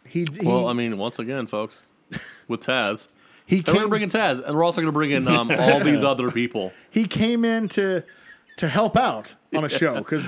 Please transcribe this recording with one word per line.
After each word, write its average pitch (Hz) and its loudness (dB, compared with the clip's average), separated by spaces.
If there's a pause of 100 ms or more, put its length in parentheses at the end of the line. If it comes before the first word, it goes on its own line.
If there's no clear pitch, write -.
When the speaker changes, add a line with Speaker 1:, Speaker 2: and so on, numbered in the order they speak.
Speaker 1:
he, 175 -4 (140)
he 196 -2
Speaker 2:
Well, 120 0
I 120 -2
mean, 117 -2
once 110 -6
again, 120 -6
folks, - -8 (560)
with 117 -6
Taz, 110 -2 (200)
Speaker 1:
<laughs> - -20
He 185 2
Speaker 2:
and 170 -4
we're 160 4
Speaker 1:
came 214 4
Speaker 2:
bringing 214 0
Taz, 160 0
and 147 -2
we're 160 4
also 170 2
gonna 160 0
bring 151 0
in, 135 2
um, 117 2
all 135 4
Speaker 1:
<laughs> 143 0
Speaker 2:
these 147 4
other 127 2
people. 120 -4 (180)
Speaker 1:
He 220 0
came 233 0
in 226 0
to, 190 0 (540)
to 165 -2
help 208 2
out 151 -2 (180)
on 156 0
a 139 -2
Speaker 2:
<laughs> - -
Speaker 1:
show 135 0
'cause 156 -4